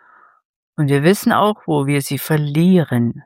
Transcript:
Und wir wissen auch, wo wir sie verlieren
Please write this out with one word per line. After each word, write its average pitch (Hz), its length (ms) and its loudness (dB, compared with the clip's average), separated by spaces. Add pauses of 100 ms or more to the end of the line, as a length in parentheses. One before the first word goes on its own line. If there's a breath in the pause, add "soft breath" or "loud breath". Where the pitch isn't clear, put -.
(760 soft breath)
Und 147 140 -2
wir 139 140 0
wissen 208 280 2
auch, 208 340 0
wo 147 220 -2
wir 143 140 -2
sie 139 160 -6
verlieren 147 1080 0